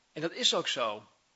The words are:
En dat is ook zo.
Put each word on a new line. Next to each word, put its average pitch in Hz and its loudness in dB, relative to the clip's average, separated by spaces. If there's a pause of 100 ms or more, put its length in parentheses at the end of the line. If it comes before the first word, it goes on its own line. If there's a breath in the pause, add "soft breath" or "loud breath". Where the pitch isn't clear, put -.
(120)
En 160 -8
dat 170 -2
is 226 2
ook 175 2
zo. 110 -2 (280)